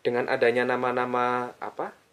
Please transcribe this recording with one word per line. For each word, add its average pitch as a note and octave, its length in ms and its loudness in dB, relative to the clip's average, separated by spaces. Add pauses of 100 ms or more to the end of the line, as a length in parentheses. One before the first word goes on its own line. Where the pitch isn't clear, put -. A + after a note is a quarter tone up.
dengan B2 320 0
adanya B2 320 4
nama-nama, B2 960 0
apa, F3+ 320 -8 (200)